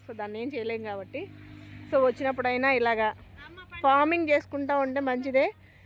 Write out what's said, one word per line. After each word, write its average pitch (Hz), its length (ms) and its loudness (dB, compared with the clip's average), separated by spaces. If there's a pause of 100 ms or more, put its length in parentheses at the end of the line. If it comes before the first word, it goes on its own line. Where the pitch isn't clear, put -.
So 233 160 -14
దాన్ని 208 220 -10
ఏం 269 120 -8
చేయలేం 226 360 -6
కాబట్టి, 202 320 -10 (680)
so 269 180 4
వచ్చినప్పుడైనా 254 640 0 (100)
ఇలాగా 226 280 2 (760)
ఫార్మింగ్ 302 480 4
చేసుకుంటా 285 440 0 (100)
ఉంటే 262 240 -2
మంచిదే. 262 360 2 (400)